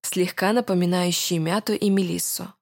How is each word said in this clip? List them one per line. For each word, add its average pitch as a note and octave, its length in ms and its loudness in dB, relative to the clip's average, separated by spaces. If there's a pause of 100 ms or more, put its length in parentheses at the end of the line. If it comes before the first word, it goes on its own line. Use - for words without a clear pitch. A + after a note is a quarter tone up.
слегка F#3+ 500 0
напоминающий F3+ 840 0
мяту F3+ 340 0
и G#3 180 2
мелиссу. F#3 720 -2